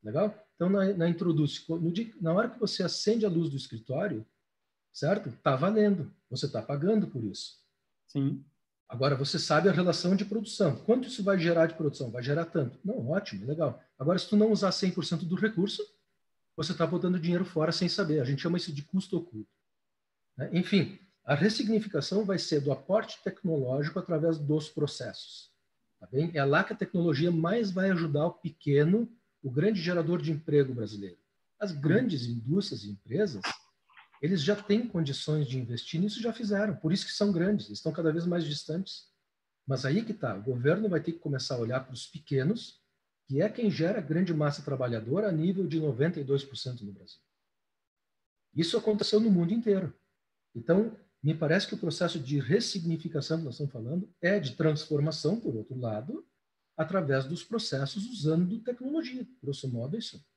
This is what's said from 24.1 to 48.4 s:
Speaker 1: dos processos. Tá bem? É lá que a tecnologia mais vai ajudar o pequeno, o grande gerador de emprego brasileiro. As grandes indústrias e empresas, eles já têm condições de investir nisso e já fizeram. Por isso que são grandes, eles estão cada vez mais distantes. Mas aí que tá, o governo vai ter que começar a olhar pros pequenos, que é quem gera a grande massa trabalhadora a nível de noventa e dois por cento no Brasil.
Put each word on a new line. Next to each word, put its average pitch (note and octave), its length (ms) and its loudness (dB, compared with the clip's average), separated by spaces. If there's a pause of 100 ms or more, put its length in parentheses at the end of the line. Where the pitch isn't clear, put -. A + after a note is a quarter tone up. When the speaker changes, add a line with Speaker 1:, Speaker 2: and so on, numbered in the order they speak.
Speaker 1:
dos D3+ 320 0
processos. - 840 -8 (480)
Tá - 60 -20
bem? D3+ 280 0
É D3 100 0
lá D3 200 4
que G#3+ 100 -4
a - 20 -6
tecnologia E3+ 560 2
mais F#3 400 2
vai F#3 180 0
ajudar D#3+ 380 0
o E3 60 -2
pequeno, D#3+ 760 2 (320)
o C#3+ 80 -4
grande F3 320 2
gerador E3+ 400 0
de D#3 100 -2
emprego C#3+ 420 2
brasileiro. G2+ 440 -8 (420)
As G3+ 120 -4
grandes D#3 540 2
indústrias A#2+ 580 -2
e G2+ 80 -10
empresas, B2+ 500 -4 (800)
eles E3 200 0
já F#3+ 140 2
têm G#3+ 320 0
condições D3+ 600 0
de C3 100 -4
investir A#2+ 420 -6
nisso G#3 200 -2
e A3 40 -4
já A3+ 100 0
fizeram. G3+ 420 -2
Por D#3 180 0
isso G3+ 120 -2
que - 60 -10
são G#3 200 2
grandes, F#3+ 360 2
eles G#2 120 -10
estão D#3+ 120 -4
cada D#3+ 200 2
vez E3+ 140 0
mais F3 200 0
distantes. D3+ 640 -6 (580)
Mas C3+ 200 -2
aí E3 180 2
que A3 100 -6
tá, A2+ 220 -4
o G2 60 -10
governo C3+ 480 2
vai E3 120 0
ter E3+ 120 -4
que E3 60 -8
começar C3+ 360 -4
a A#2+ 40 -4
olhar B2 260 -2
pros - 200 -14
pequenos, - 760 -2 (460)
que C3+ 140 0
é G#3 80 2
quem G#3+ 220 0
gera D#3+ 280 0
a - 20 -6
grande E3 320 0
massa D3 280 0
trabalhadora B2+ 680 -2
a - 20 0
nível F3 360 0
de D#3 120 0
noventa D3+ 400 0
e C#3+ 40 -4
dois C3+ 200 0
por - 140 -14
cento B2+ 280 -8
no G#2 60 -10
Brasil. - 280 -20 (1300)